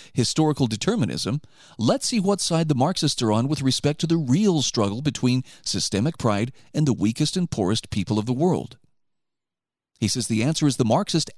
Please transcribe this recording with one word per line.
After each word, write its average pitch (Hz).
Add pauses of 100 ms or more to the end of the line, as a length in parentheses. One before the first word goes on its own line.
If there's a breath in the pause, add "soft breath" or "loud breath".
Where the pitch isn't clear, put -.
(140 loud breath)
historical 147
determinism, 117 (360 loud breath)
let's 185
see 240
what 190
side 165
the 147
Marxists 147
are 110
on 120
with 147
respect 135
to 165
the 165
real 160
struggle 107
between 127 (200 loud breath)
systemic 104
pride 110 (200 soft breath)
and 151
the 120
weakest 113
and 180
poorest 104
people 107
of 107
the 127
world." 135 (1200)
He 110
says, 113
"The 110
answer 156
is 135
the 120
Marxists 117